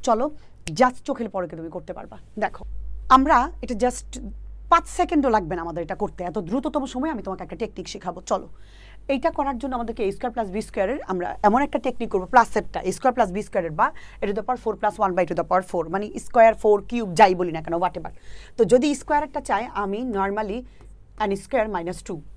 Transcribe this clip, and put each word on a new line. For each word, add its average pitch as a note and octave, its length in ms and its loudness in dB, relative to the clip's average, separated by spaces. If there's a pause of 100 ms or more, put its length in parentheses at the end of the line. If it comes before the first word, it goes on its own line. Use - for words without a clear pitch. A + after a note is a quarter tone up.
চলো, B3 280 2 (360)
just B3 280 4 (100)
চোখের B3 240 -4
পলকে F3+ 280 -6
তুমি D#3+ 140 -10
করতে E3+ 220 -10
পারবা। - 260 -12 (200)
দেখো, - 260 -4 (440)
আমরা C4+ 420 8 (120)
এটা A#3+ 120 -4
just B3 460 -2 (480)
পাঁচ E4+ 180 4
সেকেন্ডও C#4+ 440 2
লাগবে F#3 260 2
না E3 60 -6
আমাদের E3+ 220 -6
এটা F3+ 100 -6
করতে, F#3 300 -4
এত F3 140 -4
দ্রুততম C4+ 480 -2
সময়ে C4 240 -4
আমি A#3 120 -6
তোমাকে F#3+ 220 -8
একটা E3 120 -12
টেকনিক F#3 320 -8
শেখাবো। F3 320 -8
চলো, - 280 -2 (600)
এইটা C#4 220 2
করার C#4 280 -2
জন্য B3+ 160 -6
আমাদেরকে A#3 300 -4
এ G3 80 0
স্কয়ার A#3+ 200 -6
প্লাস A3 180 -4
বি G#3 120 -4
স্কয়ারের G#3 360 -2 (100)
আমরা F3+ 340 -4
এমন A3 200 6
একটা C#4 160 -2
টেকনিক A#3 320 -2
করবো, F#3 160 0
প্লাসেরটা, G#3+ 540 4
এ F#3+ 120 -2
স্কয়ার A#3+ 220 0
প্লাস G#3+ 180 2
বি G3+ 100 -4
স্কয়ারের F3 280 -2
বা G#3+ 220 2 (300)
a - 20 -2
to G3+ 80 -2
the G#3 100 -4
power B3 220 -2
four G#3+ 140 -2
plus G#3+ 280 0
one F3+ 100 0
by F3+ 80 4
a - 20 2
to E3+ 80 -4
the D#3+ 140 -2
power F#3 260 0
four, E3 140 -2
মানে G3+ 300 -4
স্কয়ার, A3+ 360 6
ফোর G#3 340 4
কিউব, A3 260 -2
যাই F#3+ 200 10
বলি F3 180 0
না D#3+ 100 -4
কেন, E3 120 -4
whatever। F3 360 -2 (460)
তো A3+ 80 4
যদি B3+ 300 6
স্কয়ারেরটা D4 460 -2
চাই A3 340 -2
আমি G3+ 280 -2
normally G#3 600 -2 (580)
এন G3 160 0
স্কয়ার A3 320 -2
মাইনাস F3 340 -4
টু D#3+ 200 -8 (140)